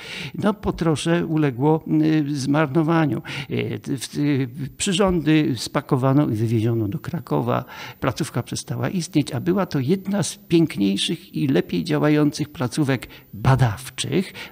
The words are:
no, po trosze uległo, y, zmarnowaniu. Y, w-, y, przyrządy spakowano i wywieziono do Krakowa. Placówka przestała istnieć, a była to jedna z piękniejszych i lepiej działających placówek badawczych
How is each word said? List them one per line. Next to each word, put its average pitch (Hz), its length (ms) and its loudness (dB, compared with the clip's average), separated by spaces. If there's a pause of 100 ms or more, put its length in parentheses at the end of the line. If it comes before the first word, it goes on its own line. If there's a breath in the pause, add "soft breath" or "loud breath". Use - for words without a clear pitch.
(340 loud breath)
no, 202 200 0
po 202 180 -4
trosze 170 540 0
uległo, 151 580 2 (180)
y, 151 340 2
zmarnowaniu. 147 840 2 (280 loud breath)
Y, 117 360 -4
w-, 139 320 -6
y, 143 300 0 (280)
przyrządy 160 800 2
spakowano 135 720 2
i 127 60 0
wywieziono 113 540 2
do 104 100 -4
Krakowa. 123 680 -2 (360 loud breath)
Placówka 123 420 -4
przestała 120 460 -6
istnieć, 156 440 -2
a 127 80 -4
była 180 260 0
to 143 140 -2
jedna 190 420 -2
z - 140 -4
piękniejszych - 960 0
i 151 120 0
lepiej 170 380 0
działających 151 680 2
placówek 131 540 -2 (280 loud breath)
badawczych 123 1000 0 (200 loud breath)